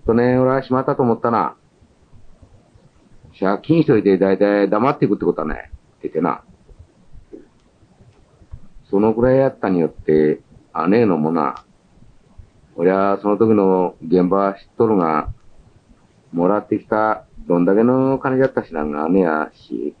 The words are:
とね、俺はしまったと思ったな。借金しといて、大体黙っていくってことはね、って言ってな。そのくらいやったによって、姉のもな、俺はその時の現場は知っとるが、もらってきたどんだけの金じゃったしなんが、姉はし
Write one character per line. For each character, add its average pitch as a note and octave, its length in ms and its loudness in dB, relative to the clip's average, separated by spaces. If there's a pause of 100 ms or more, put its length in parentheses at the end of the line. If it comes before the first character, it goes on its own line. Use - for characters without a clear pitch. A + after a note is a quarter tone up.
と A2+ 80 0
ね、 B2 240 2
俺 B2+ 140 2
は C3 120 -2
し - 80 -8
ま B2+ 100 0
っ B2+ 40 -4
た C#3+ 100 -2
と C#3+ 80 -2
思 A#2 120 0
っ - 40 -12
た A#2+ 120 -2
な。 F#2+ 240 -2 (1800)
借 G2 240 -2
金 D#3+ 220 2
し - 20 -2
と B2 120 4
い G2 60 0
て、 F#2+ 140 4
大 F#2+ 200 2
体 G2+ 320 2
黙 A2 220 2
っ C#3+ 80 -4
て D#3 60 0
い G#2 40 2
く G2+ 60 0
っ - 20 -8
て - 80 -4
こ F2 80 0
と - 80 -6
は D#2 60 -6
ね、 - 240 -10 (260)
っ - 40 -20
て D#2 80 -8
言 - 20 -20
っ - 20 -20
て D#2+ 80 -4
な。 E2 220 -4 (2500)
そ G2 100 0
の A2 140 2
く A#2 100 -2
ら C3 120 4
い - 20 4
や C3+ 120 2
っ - 100 -18
た G#2 100 -2
に F2+ 100 0
よ D#2+ 80 0
っ - 20 -2
て、 D#2 520 0 (480)
姉 A2+ 160 4
の F2+ 120 0
も D#2 160 -2
な、 D2 320 -4 (1080)
俺 F2 160 0
は G2 300 0
そ G#2 60 -4
の G#2 100 0
時 A2+ 160 2
の F#2+ 420 2 (120)
現 F2+ 220 2
場 G2 80 0
は G2 160 0
知 - 40 -14
っ - 20 -20 (180)
と A#2 100 2
る A2 80 2
が、 D#2+ 380 -2 (1000)
も E2+ 160 -2
ら G#2 120 0
っ - 80 -14
て G#2+ 100 -4
き - 80 -10
た A2 400 -2 (220)
ど F2 120 0
ん F2 60 0
だ F#2+ 100 2
け A2 80 2
の C3 360 0
金 C3 180 -4
じ C3+ 60 2
ゃ - 20 0
っ C3 80 -4
た - 100 -4
し - 100 -16
な D#2 100 -6
ん D2+ 80 -6
が、 D2+ 180 -6
姉 F#2 160 2
は D#2 280 -2
し B1 460 -10